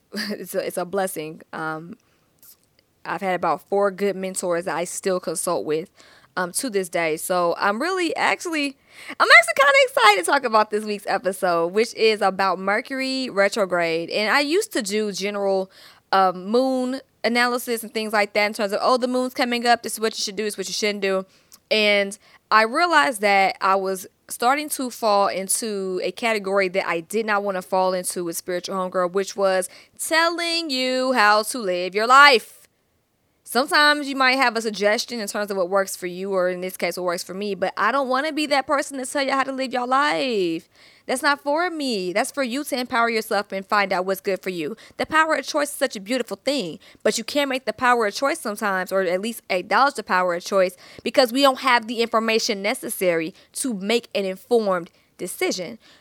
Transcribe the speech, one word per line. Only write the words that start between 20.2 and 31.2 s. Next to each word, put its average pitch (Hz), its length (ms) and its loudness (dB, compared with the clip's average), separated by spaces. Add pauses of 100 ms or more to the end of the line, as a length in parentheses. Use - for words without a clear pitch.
should 202 140 -6
do, 214 80 -2
this 208 100 -4
is - 40 -14
what 185 100 -6
you 185 40 -8
shouldn't 208 280 -2
do." 190 260 0 (420)
And 208 480 2 (320)
I 214 140 6
realized 285 600 2
that 196 380 4
I 190 140 4
was 190 320 -2 (220)
starting 285 420 0
to 262 180 -6
fall 202 380 2
into 190 800 -4
a 180 80 -2
category 196 560 0
that 180 180 -2
I 170 140 -2
did 208 260 -4
not 202 160 0
wanna 196 180 -2
fall 185 320 0
into 180 300 -4
with 165 140 -6
Spiritual 180 400 -6
Homegirl, 185 360 -2
which 196 220 -2
was 190 340 0 (300)
telling 330 720 0
you 254 420 0
how 214 300 6